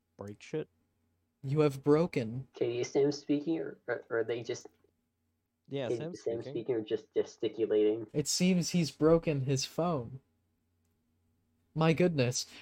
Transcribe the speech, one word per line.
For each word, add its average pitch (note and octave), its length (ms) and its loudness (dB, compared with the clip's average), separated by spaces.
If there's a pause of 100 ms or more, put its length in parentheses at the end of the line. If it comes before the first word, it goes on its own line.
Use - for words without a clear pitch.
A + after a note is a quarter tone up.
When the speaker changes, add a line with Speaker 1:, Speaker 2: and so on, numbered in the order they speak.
(180)
Speaker 1:
break G2+ 240 -12
shit? D#3 260 -8 (760)
Speaker 2:
You C#3 180 0
have C#3 220 2
broken. C#3 720 2
Speaker 3:
Katie, A#2+ 260 -2
is B2 80 -4
Sam C#3+ 220 4
speaking, D3 480 -2
or, - 180 -8 (100)
or, A#2 220 -4
or A#2 100 0
are A2+ 40 2
they A#2 180 -4
just A#2+ 260 -8 (1040)
Speaker 1:
Yeah, C3+ 200 -4
Speaker 3:
is B2 100 -2
Speaker 1:
Sam's E3 240 -10
Speaker 3:
Sam A#2 180 -4
Speaker 1:
speaking. B2+ 120 -12
Speaker 3:
speaking A#2+ 220 -4
or A2+ 60 -2
just A2 320 -4
gesticulating? G#2+ 1000 0
Speaker 2:
It D3 140 -2
seems F3+ 440 0
he's E3+ 200 0
broken D#3+ 500 2
his C3 240 0
phone. C3+ 540 -4 (1600)
My D#3+ 180 4
goodness. C#3+ 520 2 (160)